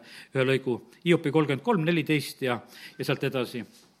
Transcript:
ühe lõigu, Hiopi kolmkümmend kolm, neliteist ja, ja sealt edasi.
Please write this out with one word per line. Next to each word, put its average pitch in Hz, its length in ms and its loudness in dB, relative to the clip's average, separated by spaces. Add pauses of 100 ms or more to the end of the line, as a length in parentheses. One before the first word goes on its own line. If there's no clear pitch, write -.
(360)
ühe 131 80 2
lõigu, 127 380 0 (240)
Hiopi 165 260 2
kolmkümmend 143 320 2
kolm, 202 220 2
neliteist 156 560 0
ja, 123 200 -2 (360)
ja 127 80 -6
sealt 139 180 -2
edasi. 123 420 -4 (360)